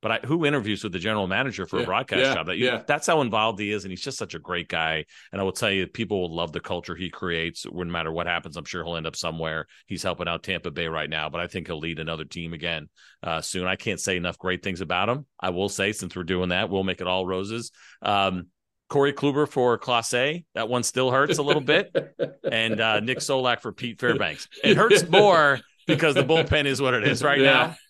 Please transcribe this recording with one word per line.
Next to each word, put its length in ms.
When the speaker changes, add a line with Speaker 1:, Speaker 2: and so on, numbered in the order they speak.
Speaker 1:
But 80
I, 140
who 180
interviews 400
with 80
the 60
general 280
manager 380
for 140
a 20
Speaker 2:
Yeah, 60
Speaker 1:
broadcast 340
Speaker 2:
yeah, 140
Speaker 1:
job? 140
That 100
you, 80
Speaker 2:
yeah. 200
Speaker 1:
that's 200
how 160
involved 360
he 140
is, 120
and 60
he's 120
just 160
such 160
a 40
great 300
guy. 380
And 80
I 40
will 80
tell 180
you, 160
people 340
will 160
love 160
the 80
culture 340
he 140
creates. 560
No 200
matter 280
what 140
happens, 320
I'm 80
sure 180
he'll 120
end 100
up 100
somewhere. 500
He's 160
helping 260
out 140
Tampa 280
Bay 180
right 200
now, 220
but 100
I 60
think 220
he'll 100
lead 220
another 260
team 260
again, 380
uh, 180
soon. 260
I 100
can't 220
say 200
enough 180
great 260
things 200
about 260
him. 160
I 80
will 220
say, 220
since 220
we're 100
doing 260
that, 180
we'll 160
make 160
it 60
all 200
roses. 460
Um, 460
Corey 240
Kluber 340
for 300
Class 340
A. 320
That 140
one 140
still 280
hurts 280
a 40
little 200
bit. 340
Speaker 2:
<laughs> 560
Speaker 1:
And, 260
uh, 220
Nick 200
Solak 420
for 100
Pete 260
Fairbanks. 500
It 140
hurts 320
Speaker 2:
<laughs> 0
Speaker 1:
more 520
because 280
the 100
bullpen 420
is 160
what 100
it 120
is 180
right 180
Speaker 2:
Yeah. 120
Speaker 1:
now. 240